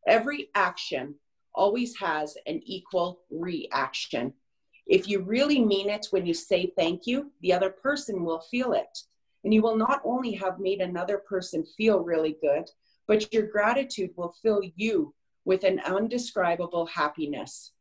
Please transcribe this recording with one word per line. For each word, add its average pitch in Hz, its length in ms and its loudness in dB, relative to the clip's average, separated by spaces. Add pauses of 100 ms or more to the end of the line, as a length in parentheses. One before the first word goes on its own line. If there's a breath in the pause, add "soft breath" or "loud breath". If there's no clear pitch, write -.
Every 240 500 2
action 151 600 -2 (400)
always 226 440 2
has 151 380 -4 (100)
an 160 180 -4
equal 180 560 -4 (100)
reaction. 139 1040 -4 (500 soft breath)
If 190 220 4
you 202 140 -2
really 254 440 2
mean 196 240 2
it 208 220 -4
when 180 160 0
you 170 80 0
say 180 420 0
thank 170 300 0
you, 277 240 -2 (100)
the 180 120 2
other 190 180 2
person 214 540 -4
will 165 160 -2
feel 247 320 -2
it. - 260 -2 (460)
And 214 100 4
you 214 80 8
will 220 140 2
not - 280 2
only 240 280 -2
have 185 260 -4
made 196 220 -2
another 180 380 -2
person 180 460 -4
feel 214 360 2
really 160 420 0
good, 151 260 2 (380)
but 214 260 2
your 214 140 2
gratitude 208 680 0
will 175 260 -8
fill 208 200 2 (120)
you 202 400 0 (300)
with 190 180 2
an 190 180 4
undescribable 175 1040 0
happiness. 151 960 -4